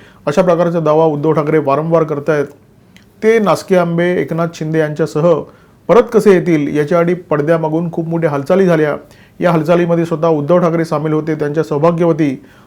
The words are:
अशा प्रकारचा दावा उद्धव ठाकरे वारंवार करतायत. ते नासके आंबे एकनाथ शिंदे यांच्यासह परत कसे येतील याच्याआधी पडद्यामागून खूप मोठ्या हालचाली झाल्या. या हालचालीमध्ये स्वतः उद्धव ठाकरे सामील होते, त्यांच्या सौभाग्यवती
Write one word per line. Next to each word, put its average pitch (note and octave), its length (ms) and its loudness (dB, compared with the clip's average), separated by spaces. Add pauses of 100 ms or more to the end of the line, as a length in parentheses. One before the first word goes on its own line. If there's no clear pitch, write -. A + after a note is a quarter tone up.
(260)
अशा F#3 160 0
प्रकारचा E3+ 380 2
दावा D3+ 240 2
उद्धव D3+ 280 0
ठाकरे D#3 260 0
वारंवार D#3 440 0
करतायत. D3 440 -2 (760)
ते A3 160 4
नासके F#3 380 0
आंबे E3+ 300 0
एकनाथ E3+ 480 -2
शिंदे D#3+ 240 -4
यांच्यासह D3+ 600 0 (480)
परत G#3 140 6 (100)
कसे G#3+ 220 4
येतील D#3 420 0
याच्याआधी E3+ 380 0
पडद्यामागून D#3+ 800 -2
खूप E3 160 -6
मोठ्या E3 220 -2
हालचाली F3+ 360 0
झाल्या. D#3 300 0 (440)
या F3 100 2
हालचालीमध्ये E3+ 540 2
स्वतः E3 240 -2
उद्धव D#3 300 2
ठाकरे E3 260 0
सामील D#3 280 -4
होते, D#3 220 -2
त्यांच्या D3+ 280 -4
सौभाग्यवती D#3+ 800 0 (240)